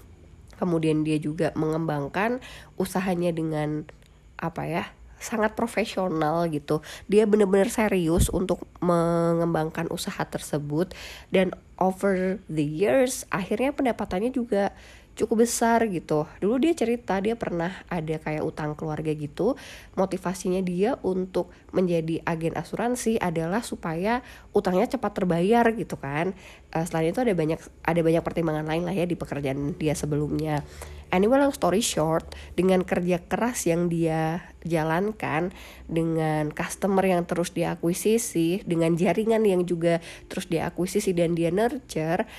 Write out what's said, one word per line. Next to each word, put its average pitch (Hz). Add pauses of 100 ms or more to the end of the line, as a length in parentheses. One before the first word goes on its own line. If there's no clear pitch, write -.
(560)
kemudian 160
dia 156
juga 156
mengembangkan 160 (380)
usahanya 185
dengan, 151 (540)
apa -
ya, 160 (340)
sangat 220
profesional 175
gitu. 151 (300)
Dia 214
bener-bener 202
serius 185
untuk 180 (140)
mengembangkan 170
usaha -
tersebut 151 (400)
dan 185 (260)
over 185
the 156
years 226
akhirnya 208
pendapatannya 233
juga 202 (440)
cukup 226
besar 233
gitu. 156
Dulu 240
dia 330
cerita 233
dia 214
pernah 185 (160)
ada 156
kayak 156
utang 151
keluarga 156
gitu. 156 (400)
Motivasinya 185
dia 180
untuk 185 (240)
menjadi 170
agen 165
asuransi 226
adalah 170
supaya 196 (320)
utangnya 196
cepat 240
terbayar 196
gitu 170
kan. 160 (320)
Eh, 165
selain 165
itu 175
ada 240
banyak, 160 (240)
ada 165
banyak 165
pertimbangan 156
lain 170
lah 185
ya 175
di 165
pekerjaan 143
dia 147
sebelumnya. 151 (460)
Anyway, 214
long 277
story 175
short, 160 (160)
dengan 185
kerja 175
keras 220
yang 175
dia 160 (160)
jalankan, 165 (320)
dengan 156
customer 190
yang 180
terus 175
dia 170
akuisisi, 180
dengan 165
jaringan 214
yang 180
juga 170 (240)
terus -
dia 165
akuisisi 185
dan 170
dia 170
nurture, 196 (100)